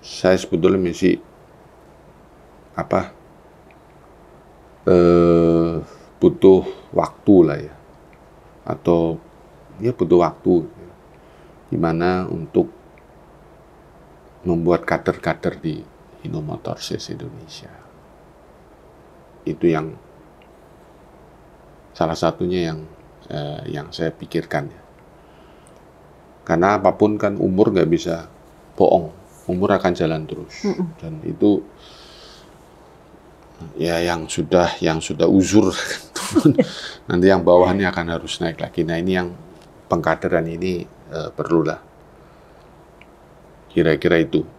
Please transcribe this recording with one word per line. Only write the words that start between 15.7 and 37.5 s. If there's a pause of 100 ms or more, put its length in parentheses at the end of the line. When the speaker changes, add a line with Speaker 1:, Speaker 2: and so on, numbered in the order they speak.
Speaker 1:
Hino
Motorsis
Indonesia. (1700)
Itu
yang (2000)
salah
satunya
yang, (480)
eh, (100)
yang
saya
pikirkan
ya. (1600)
Karena
apapun
kan
umur
nggak
bisa (480)
bohong, (400)
umur
akan
jalan
terus.
Speaker 2:
Mm-mm.
Speaker 1:
Dan (140)
itu (2000)
ya
yang
sudah,
yang
sudah
uzur (640)
<laughs>
nanti
yang
bawah